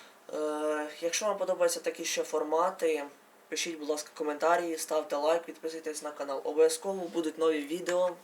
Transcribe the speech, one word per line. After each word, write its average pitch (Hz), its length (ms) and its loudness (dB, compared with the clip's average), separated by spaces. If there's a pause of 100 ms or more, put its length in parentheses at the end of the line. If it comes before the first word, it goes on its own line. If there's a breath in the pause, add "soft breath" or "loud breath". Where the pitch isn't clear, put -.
(340 loud breath)
Е, 151 560 -2 (100)
якщо 170 260 0
вам 202 120 2
подобаються 175 420 2
такі 165 240 -4
ще 165 180 -2
формати, 156 840 2 (440)
пишіть, 160 300 -4
будь 147 100 -8
ласка, 147 260 -2
коментарі, 160 640 2
ставте 151 380 -2
лайк, 165 260 4
підписуйтесь 160 600 -8
на 151 80 -8
канал. 139 340 -6
Обов'язково 160 640 4
будуть 160 300 -2
нові 156 240 4
відео. 175 600 0